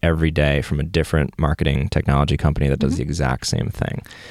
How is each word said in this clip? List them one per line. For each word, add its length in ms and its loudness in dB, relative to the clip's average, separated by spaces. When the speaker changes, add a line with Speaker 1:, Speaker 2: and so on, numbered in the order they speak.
Speaker 1:
every 300 2
day 300 2
from 180 -2
a 20 -2
different 560 0
marketing 520 0
technology 460 2
company 320 2
that 120 2
does 140 2
Speaker 2:
Mm-hmm. 40 -2
Speaker 1:
the 60 -2
exact 420 -2
same 240 -2
thing. 320 -4